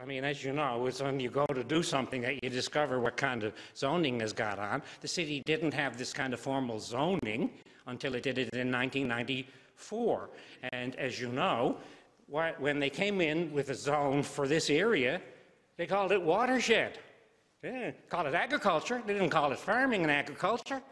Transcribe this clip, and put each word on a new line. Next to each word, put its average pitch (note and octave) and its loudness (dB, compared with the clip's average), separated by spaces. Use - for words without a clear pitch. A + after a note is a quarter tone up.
I B2+ -14
mean, C3+ -4
as C#3+ -2
you C3+ -2
know, B2+ 0
it's B2+ -2
when C#3 0
you B2+ -2
go C#3 2
to B2+ 0
do D#3 2
something C3 0
that B2+ -4
you C3 -2
discover B2+ 0
what A#2 2
kind B2 0
of G#2+ -2
zoning C#3 2
has G#2+ 0
got G#2+ -2
on. G#2 -2
The D3+ -8
city D3 -2
didn't D#3 2
have C3+ -2
this B2 -6
kind C3 -2
of A#2 -4
formal C3 -2
zoning B2+ 0
until B2+ -4
it A#2+ -4
did B2+ -2
it A#2 -2
in B2+ 0
nineteen B2+ 0
ninety-four. C3 -4
And B2 -6
as A#2 -4
you B2 -4
know, C#3 0
wh-, D#3+ -2
when C#3+ 2
they C#3 2
came G3 0
in D#3 2
with C#3+ 0
a B2+ -4
zone C#3+ 2
for C#3 -2
this D3+ 2
area, E3 4
they E3+ -4
called F#3+ 0
it G3+ 4
watershed. G#3+ 4
Yeah, G#3 -6
called E3+ -2
it C3+ 0
agriculture. A#3 2
They G3+ 0
didn't F#3+ 2
call D3 4
it - -2
farming A#3 2
and D#3 4
agriculture F#3 0